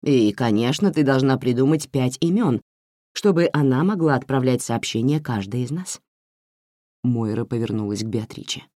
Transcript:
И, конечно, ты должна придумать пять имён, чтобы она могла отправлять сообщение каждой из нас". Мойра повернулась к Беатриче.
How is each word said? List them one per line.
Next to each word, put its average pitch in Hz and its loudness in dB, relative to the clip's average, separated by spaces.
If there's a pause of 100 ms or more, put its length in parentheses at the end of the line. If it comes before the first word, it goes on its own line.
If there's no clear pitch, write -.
И, 120 4
конечно, 120 0
ты 151 2
должна 131 4
придумать 131 0
пять 127 -2
имён, 170 0 (520)
чтобы 170 2
она 139 2
могла 165 2
отправлять 127 0
сообщение 120 -2
каждой 117 -4
из 123 -6
нас". 180 -10 (1000)
Мойра 113 -2
повернулась 107 -4
к 110 -6
Беатриче. - -8 (100)